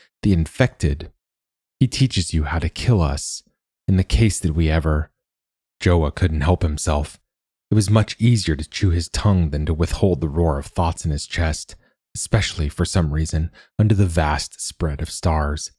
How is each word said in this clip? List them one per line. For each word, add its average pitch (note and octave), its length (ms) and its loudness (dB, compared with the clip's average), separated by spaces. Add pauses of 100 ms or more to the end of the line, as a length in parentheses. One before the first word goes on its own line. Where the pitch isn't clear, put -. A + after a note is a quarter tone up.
(220)
the G#2 100 2
infected. E2 800 -2 (680)
He C3 80 4
teaches A#2 460 -2
you D#2 120 0
how D2 140 -4
to D#2+ 120 -4
kill G#2+ 320 0
us, C#2 400 -4 (440)
in F#2+ 120 4
the F#2+ 60 2
case - 360 2
that D#2+ 140 0
we D#2+ 160 2
ever." D#2 400 0 (680)
Joa E2+ 320 2
couldn't D#2+ 300 -2
help F2 220 2
himself. D2+ 560 -2 (520)
It G#2 40 2
was G#2 160 2
much G#2+ 280 2
easier G#2+ 380 2
to D2+ 120 -10
chew - 220 0
his E2+ 200 0
tongue F2+ 400 2
than D2+ 160 -2
to D#2 80 0
withhold E2+ 460 0
the D#2+ 80 -2
roar D2+ 300 0
of C#2+ 80 -10
thoughts - 380 -4
in E2 60 -2
his D2 160 -4
chest, - 480 -4 (400)
especially, - 560 -2
for - 160 -2
some D#2+ 260 0
reason, D#2+ 380 -2 (280)
under G#2+ 160 4
the G2 120 4
vast D#2 540 -2
spread D2+ 420 -6
of D#2 80 -6
stars. D2+ 680 -2